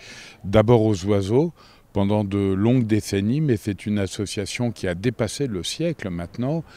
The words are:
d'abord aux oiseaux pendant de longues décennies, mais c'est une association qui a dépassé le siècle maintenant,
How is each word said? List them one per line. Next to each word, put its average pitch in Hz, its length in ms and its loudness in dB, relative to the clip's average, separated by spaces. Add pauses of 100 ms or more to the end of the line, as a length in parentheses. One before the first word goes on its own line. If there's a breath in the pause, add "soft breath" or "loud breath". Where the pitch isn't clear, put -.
(440 loud breath)
d'abord 110 380 6
aux 101 240 2
oiseaux 107 480 0 (380 soft breath)
pendant 101 300 2
de 98 160 -2 (140)
longues 113 340 2
décennies, 107 540 0
mais 139 160 2
c'est - 280 -6
une 104 140 -2
association 101 720 -4
qui - 160 -8
a 87 80 -2
dépassé 117 540 -4
le 90 160 -6
siècle 160 440 -6
maintenant, 117 540 -4 (140 loud breath)